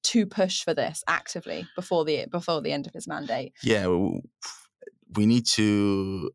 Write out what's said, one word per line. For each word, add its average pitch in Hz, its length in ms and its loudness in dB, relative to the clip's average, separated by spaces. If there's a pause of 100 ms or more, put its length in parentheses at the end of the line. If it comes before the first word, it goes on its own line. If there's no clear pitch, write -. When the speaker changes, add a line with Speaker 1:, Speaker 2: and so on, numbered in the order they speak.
Speaker 1:
to 220 240 2
push 190 360 0
for 165 120 0
this - 320 -2
actively 165 580 -4 (100)
before 175 300 0
the, 147 220 0
before 170 340 -2
the 151 100 -2
end 143 140 -4
of - 80 -14
his 165 140 -12
mandate. 143 460 -6 (100)
Speaker 2:
Yeah, 110 200 2
w-, 92 380 0 (920)
we 104 100 4
need 117 280 4
to 101 800 2